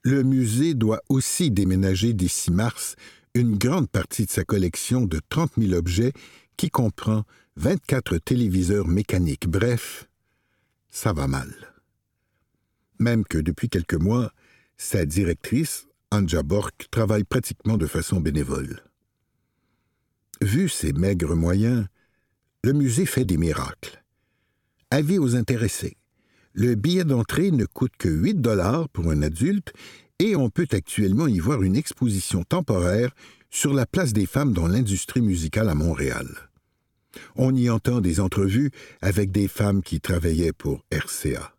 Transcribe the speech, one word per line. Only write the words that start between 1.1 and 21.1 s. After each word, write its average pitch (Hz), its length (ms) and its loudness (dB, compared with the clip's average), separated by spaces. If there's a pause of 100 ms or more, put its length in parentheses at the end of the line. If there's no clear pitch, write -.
déménager 95 600 2
d'ici 92 380 -2
mars 107 460 -2 (380)
une 117 240 2
grande 135 320 0
partie 95 340 -2
de - 60 -6
sa 92 140 -2
collection 104 640 0
de 80 220 -2
trente - 280 -2
mille 98 180 0
objets 92 380 0 (440)
qui 156 140 -4
comprend 110 540 0 (320)
vingt-quatre 123 640 0
téléviseurs 95 680 0
mécaniques. 87 600 0
Bref, 117 600 -2 (800)
ça - 240 -2
va 71 140 -2
mal. 67 260 -4 (1500)
Même 117 240 2
que - 140 -4
depuis 78 300 -2
quelques 90 260 -2
mois, 104 380 0 (440)
sa - 280 -2
directrice, 90 840 -2 (260)
Anja 87 320 0
Bork, 98 480 -4
travaille 104 320 0
pratiquement - 520 -2
de 80 100 0
façon 82 340 -2
bénévole. 71 640 -4 (1600)
Vu 135 280 2
ses - 240 -2
maigres 85 420 0